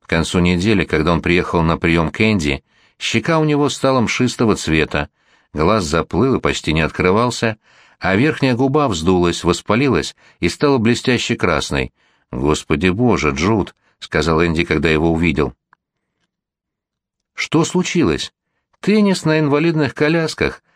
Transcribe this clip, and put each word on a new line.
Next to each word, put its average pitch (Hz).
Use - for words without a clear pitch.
К -
концу 82
недели, 90
когда 78
он 82
приехал 87
на 80
прием 82
к -
Энди, 87
щека 160
у 156
него 147
стала 131
мшистого 117
цвета, 78
глаз 90
заплыл 82
и 76
почти 73
не 78
открывался, 107
а 95
верхняя 131
губа 139
вздулась, 87
воспалилась 107
и 87
стала 139
блестяще 117
красной. 71
«Господи 73
боже, 92
Джуд!» — 87
сказал 80
Энди, 85
когда 80
его 78
увидел. 76
«Что -
случилось?» 156
«Теннис 202
на 156
инвалидных 151
колясках», — 156